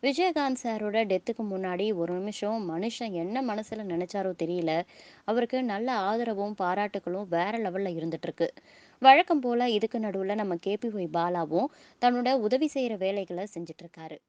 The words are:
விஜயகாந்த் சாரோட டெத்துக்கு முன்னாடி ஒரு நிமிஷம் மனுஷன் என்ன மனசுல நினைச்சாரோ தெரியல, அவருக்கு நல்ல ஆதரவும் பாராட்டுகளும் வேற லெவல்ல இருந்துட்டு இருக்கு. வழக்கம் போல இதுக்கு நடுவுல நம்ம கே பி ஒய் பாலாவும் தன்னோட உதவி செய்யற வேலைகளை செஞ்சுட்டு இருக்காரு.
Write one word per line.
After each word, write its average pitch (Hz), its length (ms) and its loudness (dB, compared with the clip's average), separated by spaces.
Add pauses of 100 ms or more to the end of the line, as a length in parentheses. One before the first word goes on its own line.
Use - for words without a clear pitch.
விஜயகாந்த் 277 600 2
சாரோட 214 420 0
டெத்துக்கு 208 460 0
முன்னாடி 190 440 -2
ஒரு 170 180 0
நிமிஷம் 208 580 -4
மனுஷன் 220 400 -4
என்ன 185 300 -4
மனசுல 214 520 -4
நினைச்சாரோ 185 400 -2 (100)
தெரியல, 165 380 0 (420)
அவருக்கு 240 400 0
நல்ல 233 340 -2
ஆதரவும் 208 600 0
பாராட்டுகளும் 190 720 -2
வேற 180 300 0
லெவல்ல 190 420 -2
இருந்துட்டு 160 240 -4
இருக்கு. - 300 -2 (460)
வழக்கம் 294 400 8
போல 247 300 0
இதுக்கு 220 300 0
நடுவுல 196 360 -2
நம்ம 208 200 -2
கே 196 220 -2
பி 240 100 -4
ஒய் 190 260 -4
பாலாவும் 170 580 2 (300)
தன்னோட 247 320 4
உதவி 262 400 2
செய்யற 240 240 -2
வேலைகளை 190 560 -2
செஞ்சுட்டு 165 300 -10
இருக்காரு. 160 340 -14 (120)